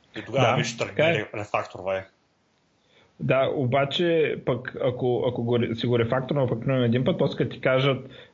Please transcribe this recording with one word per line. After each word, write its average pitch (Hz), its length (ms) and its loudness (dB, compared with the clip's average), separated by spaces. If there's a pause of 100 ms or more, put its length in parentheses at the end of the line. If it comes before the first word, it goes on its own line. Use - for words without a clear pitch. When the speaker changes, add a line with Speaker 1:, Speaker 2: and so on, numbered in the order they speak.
(180)
Speaker 1:
И 107 80 -10
тогава 113 220 2
Speaker 2:
Да, 117 80 4
Speaker 1:
вече 117 220 -2
Speaker 2:
така 101 180 -4
Speaker 1:
тръгне 156 160 4
Speaker 2:
е. 135 80 0
Speaker 1:
ре-, 107 160 -6
рефакторва 101 600 -4
е. 95 80 -6 (1160)
Speaker 2:
Да, 131 320 2
обаче 139 800 2 (100)
пък - 380 -4
ако, 123 440 0
ако 120 160 -2
го 117 160 2
ре-, 113 160 -2
си 113 120 -4
го 120 120 2
рефакторнал 131 480 0
пък 117 120 -2
примерно 131 260 0
един 120 180 2
път, 180 140 2
после 135 200 0
като 127 180 -2
ти - 60 -14
кажат, 131 480 2 (240)